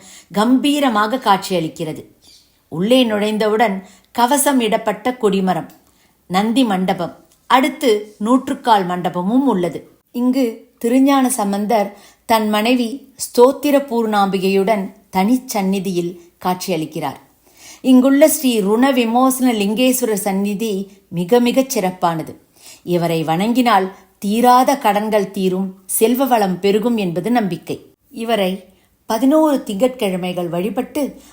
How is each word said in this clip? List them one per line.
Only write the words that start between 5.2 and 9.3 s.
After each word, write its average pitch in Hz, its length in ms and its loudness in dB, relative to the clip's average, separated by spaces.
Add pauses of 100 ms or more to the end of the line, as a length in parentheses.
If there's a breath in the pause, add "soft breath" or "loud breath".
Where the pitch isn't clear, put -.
நந்தி 214 360 0
மண்டபம், 190 580 -2 (260)
அடுத்து 254 720 0
நூற்றுக்கால் 240 680 0
மண்டபமும் 180 600 -2